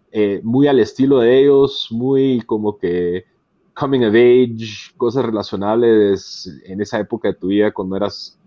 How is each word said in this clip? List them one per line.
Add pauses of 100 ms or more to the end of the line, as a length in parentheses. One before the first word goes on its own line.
(120)
eh,
muy
al
estilo
de
ellos,
muy
como
que (480)
coming
of
age,
cosas
relacionables
en
esa
época
de
tu
vida
cuando
eras,